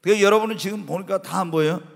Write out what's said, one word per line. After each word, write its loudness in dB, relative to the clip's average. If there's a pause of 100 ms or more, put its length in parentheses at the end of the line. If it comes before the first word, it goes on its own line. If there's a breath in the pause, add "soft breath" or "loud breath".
그러니까 2
여러분은 2
지금 -8
보니까 -4
다 -4
뭐예요? 0 (140)